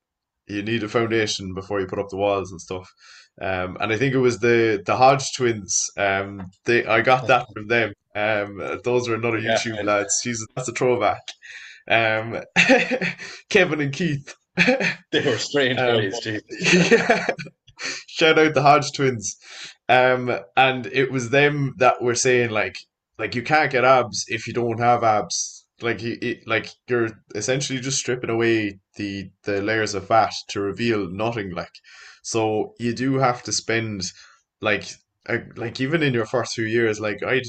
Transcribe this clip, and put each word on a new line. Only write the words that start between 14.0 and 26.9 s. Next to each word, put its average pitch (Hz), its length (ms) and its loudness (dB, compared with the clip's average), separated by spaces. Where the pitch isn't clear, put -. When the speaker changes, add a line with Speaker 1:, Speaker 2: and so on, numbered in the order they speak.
Speaker 1:
<laughs> 175 80 4
Speaker 2:
They - 140 0
were 120 120 2
strange 127 420 0
Speaker 1:
Um, 120 220 2
Speaker 2:
guys, 98 180 -4
Jesus. 170 720 2
Speaker 1:
<laughs> - 0 -
yeah. 220 340 4
<laughs> - 280 -10
Shout 160 320 4
out 156 140 6
the 131 80 2
Hodge 143 340 6
twins. 123 420 -2
Um, 127 440 4
and 127 320 2
it 127 240 0
was 123 180 -4
them 143 480 2
that 123 240 4
were 120 140 0
saying, 120 360 2
like, 101 260 -2
like, 107 180 -6
"You 120 80 -4
can't 151 280 2
get 123 140 2
abs 120 420 4
if 113 200 -6
you 117 60 -8
don't 117 260 -2
have 120 240 2
abs." - 640 -2
Like, 110 200 -4
you, 113 200 -6
it, 120 240 -6
like, 110 240 -2
you're 117 220 0